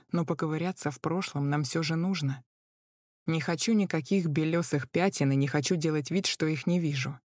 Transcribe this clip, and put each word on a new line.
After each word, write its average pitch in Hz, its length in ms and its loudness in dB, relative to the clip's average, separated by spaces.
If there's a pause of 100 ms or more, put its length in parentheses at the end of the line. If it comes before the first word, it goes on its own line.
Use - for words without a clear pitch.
(120)
но 170 140 0
поковыряться 160 640 -2
в 139 100 -6
прошлом 160 520 -2
нам 147 140 0
всё 165 180 -2
же 156 120 -2
нужно. 165 480 -2 (840)
«Не 160 120 0
хочу 170 340 0
никаких 185 520 2
белёсых 156 640 0
пятен 165 440 2
и - 20 2
не 139 120 4
хочу 147 280 0
делать 156 340 0
вид, 180 160 0
что - 220 0
их 156 180 -2
не 175 140 2
вижу». 139 400 -2 (180)